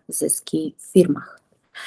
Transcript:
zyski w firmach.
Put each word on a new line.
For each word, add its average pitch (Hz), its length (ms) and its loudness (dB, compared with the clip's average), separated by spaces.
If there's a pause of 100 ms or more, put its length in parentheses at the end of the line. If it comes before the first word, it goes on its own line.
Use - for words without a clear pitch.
zyski - 680 -4
w - 140 -20
firmach. - 480 4 (460)